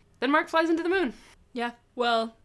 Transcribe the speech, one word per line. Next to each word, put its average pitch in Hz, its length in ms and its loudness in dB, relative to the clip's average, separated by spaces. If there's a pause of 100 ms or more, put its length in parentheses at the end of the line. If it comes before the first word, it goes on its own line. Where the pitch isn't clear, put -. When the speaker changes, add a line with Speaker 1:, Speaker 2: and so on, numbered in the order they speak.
(200)
Speaker 1:
Then 262 120 -2
Mark 320 160 2
flies 330 200 2
into 330 140 2
the 349 60 -2
moon. 349 240 0 (400)
Speaker 2:
Yeah. 233 200 -6 (220)
Well, 226 400 0 (100)